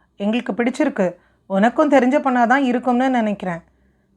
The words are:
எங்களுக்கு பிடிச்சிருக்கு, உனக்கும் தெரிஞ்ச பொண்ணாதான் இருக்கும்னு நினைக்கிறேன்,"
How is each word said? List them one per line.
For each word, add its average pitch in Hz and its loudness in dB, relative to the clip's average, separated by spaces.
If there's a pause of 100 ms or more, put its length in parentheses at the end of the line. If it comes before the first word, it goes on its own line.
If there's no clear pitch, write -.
(160)
எங்களுக்கு 214 -4
பிடிச்சிருக்கு, 233 -2 (420)
உனக்கும் 233 2
தெரிஞ்ச 269 4
பொண்ணாதான் 254 2
இருக்கும்னு 247 0
நினைக்கிறேன்," 202 -4 (540)